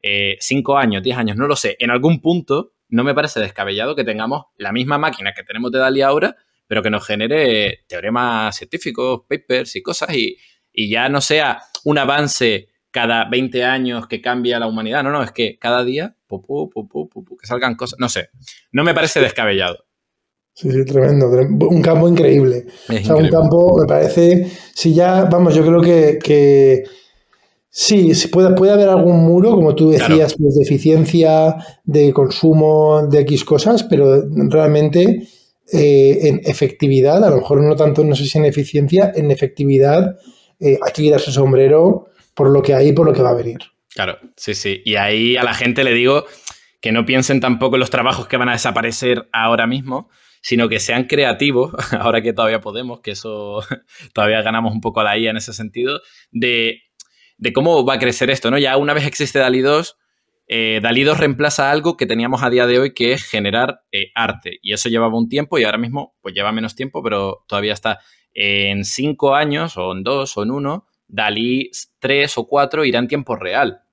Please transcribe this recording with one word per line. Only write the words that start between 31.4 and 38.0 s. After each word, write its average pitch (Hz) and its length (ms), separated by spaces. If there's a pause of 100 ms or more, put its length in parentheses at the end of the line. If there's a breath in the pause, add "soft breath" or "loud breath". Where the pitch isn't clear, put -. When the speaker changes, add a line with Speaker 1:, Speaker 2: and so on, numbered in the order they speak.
Speaker 2:
de 147 300
consumo, 151 960
de 147 120
X 139 220
cosas, 202 400
pero 139 400 (260)
realmente, 151 800 (440 loud breath)
eh, 143 560
en 143 160
efectividad, 139 800
a 202 60
lo 143 80
mejor 143 240
no 147 140
tanto, 147 280